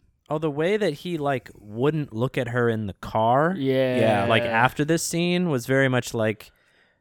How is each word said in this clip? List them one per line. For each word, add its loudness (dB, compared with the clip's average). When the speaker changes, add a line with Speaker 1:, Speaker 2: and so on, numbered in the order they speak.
Speaker 1:
Oh, -4
the -4
way -2
that 0
he, -6
like, -4
wouldn't -2
look -4
at -4
her 0
in -2
the -8
car, 2
Speaker 2:
Yeah. 0
Speaker 3:
Yeah. 2
Speaker 1:
like, 2
after 2
this 0
scene -2
was -2
very 4
much -2
like, -2